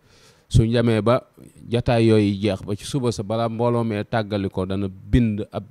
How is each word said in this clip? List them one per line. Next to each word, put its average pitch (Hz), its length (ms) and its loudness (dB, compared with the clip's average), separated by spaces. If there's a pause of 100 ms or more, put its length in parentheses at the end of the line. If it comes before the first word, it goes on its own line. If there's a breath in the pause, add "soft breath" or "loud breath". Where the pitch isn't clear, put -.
(480)
Suñ 113 220 4
demee 117 300 2
ba 117 220 2 (460)
jataay 117 380 2
yooyu 107 340 4
jeex 98 220 -2
ba 101 140 -8
ci - 80 -14
suba 120 280 -2
sa, 110 100 -6
balaa 113 260 -4
mbooloo 117 360 0
mee 104 200 -4
tàggali 101 460 -4
ko, 92 160 -4
dana 98 220 -4
bind 104 640 0
ab 101 180 -8